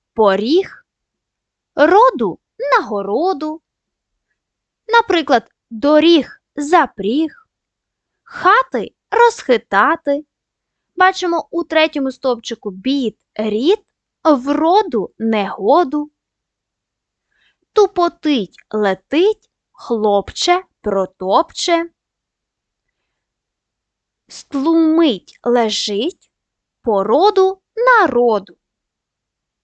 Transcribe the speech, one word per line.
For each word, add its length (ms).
поріг, 720
роду, 640
нагороду. 1000
Наприклад, 600
доріг, 720
запріг, 920
хати, 720
розхитати. 1120
Бачимо 540
у 140
третьому 480
стовпчику 580
бід, 460
рід, 440
вроду, 960
негоду. 920
Тупотить, 840
летить, 800
хлопче, 920
протопче. 1080
Стлумить, 1120
лежить, 880
породу, 800
народу. 800